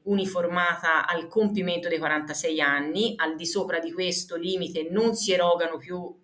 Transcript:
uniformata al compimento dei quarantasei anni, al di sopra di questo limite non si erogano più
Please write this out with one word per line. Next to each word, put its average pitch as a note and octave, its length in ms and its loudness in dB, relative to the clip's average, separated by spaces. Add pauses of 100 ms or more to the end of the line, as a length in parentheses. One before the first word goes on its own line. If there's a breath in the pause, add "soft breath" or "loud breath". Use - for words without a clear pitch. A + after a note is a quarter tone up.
uniformata F3 1000 2
al E3+ 220 -2
compimento F3+ 600 0
dei E3 100 0
quarantasei D3+ 640 -2
anni, D3+ 560 2
al D#3+ 200 -2
di E3+ 80 -10
sopra E3+ 360 -2
di E3 120 -6
questo F3 440 -2
limite E3 540 -4
non G#3+ 240 2
si A3+ 180 0
erogano E3+ 440 4
più F3 480 -10